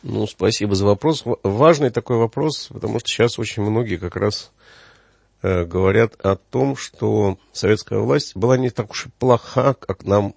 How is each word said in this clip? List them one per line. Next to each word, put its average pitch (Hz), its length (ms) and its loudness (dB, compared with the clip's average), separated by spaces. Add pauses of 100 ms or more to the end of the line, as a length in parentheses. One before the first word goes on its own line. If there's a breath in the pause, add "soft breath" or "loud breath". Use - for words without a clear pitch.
Ну, 107 260 -4
спасибо 101 480 0
за 98 100 2
вопрос. 139 380 0
В-, 120 180 -4
важный 139 480 4
такой 120 260 -2
вопрос, 135 560 -2
потому 110 280 -4
что - 80 -8
сейчас - 320 0
очень 107 240 -4
многие 107 320 0
как 87 180 -8
раз, 101 380 -4 (920 soft breath)
э, 92 220 0
говорят 95 500 2 (100)
о 98 120 2
том, 131 400 -4
что 107 640 -2 (120)
советская 107 480 -2
власть 131 380 -2
была 123 200 2
не 127 140 -2
так 107 220 -8
уж - 140 -10
и 123 120 -18
плоха, 127 560 2
как - 300 -10
нам 101 320 0